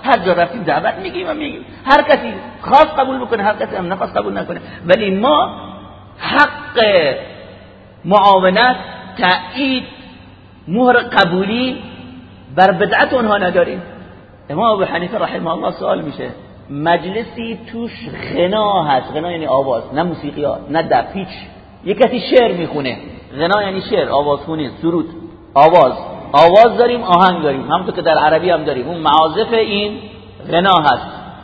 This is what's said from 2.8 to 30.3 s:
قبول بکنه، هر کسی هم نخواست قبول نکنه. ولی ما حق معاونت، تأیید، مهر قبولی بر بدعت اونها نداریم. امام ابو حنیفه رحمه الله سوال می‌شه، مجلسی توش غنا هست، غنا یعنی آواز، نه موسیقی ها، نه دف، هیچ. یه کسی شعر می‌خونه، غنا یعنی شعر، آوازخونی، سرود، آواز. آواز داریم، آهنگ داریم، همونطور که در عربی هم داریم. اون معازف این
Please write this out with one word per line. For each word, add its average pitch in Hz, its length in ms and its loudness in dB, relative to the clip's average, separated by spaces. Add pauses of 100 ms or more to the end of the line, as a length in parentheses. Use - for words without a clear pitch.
قبول 262 200 -2
بکنه، 226 240 -4
هر 208 100 0
کسی 208 220 -6
هم 180 180 -4
نخواست - 240 -4
قبول 202 200 -4
نکنه. 175 240 -8 (240)
ولی 190 260 2
ما 254 440 2 (640)
حق - 640 0 (1300)
معاونت، 196 720 4 (420)
تأیید، 254 680 -2 (840)
مهر 247 260 2
قبولی 226 840 0 (760)
بر 190 160 6
بدعت 208 420 0
اونها 220 240 2
نداریم. 180 440 0 (680)
امام 160 160 -2
ابو 214 180 2
حنیفه 175 340 -4
رحمه 175 340 -4
الله 196 200 -4
سوال 190 300 -4
می‌شه، 139 280 -10 (400)
مجلسی 180 880 -4 (120)
توش 233 200 -10 (440)
غنا 196 480 0
هست، 135 300 -2
غنا 160 180 -6
یعنی 160 160 -6
آواز، 131 360 0 (100)
نه 151 100 -2
موسیقی 151 400 -6
ها، 139 160 -2 (100)
نه 160 120 0
دف، 139 320 0
هیچ. 190 140 -8 (580)
یه 185 80 -2
کسی 226 260 2
شعر 240 320 4
می‌خونه، 143 460 -4 (420)
غنا 190 240 0
یعنی 190 180 -4
شعر، 170 280 -2
آوازخونی، 147 600 -2 (120)
سرود، 165 240 -2 (480)
آواز. 151 400 6 (400)
آواز 185 440 8
داریم، 240 260 2
آهنگ 180 400 2
داریم، 135 280 -2
همونطور 180 240 -2
که 175 60 -6
در 156 160 2
عربی 160 320 2
هم 160 140 2
داریم. 135 240 -4
اون 170 100 -8
معازف 160 560 2
این 214 460 -2 (520)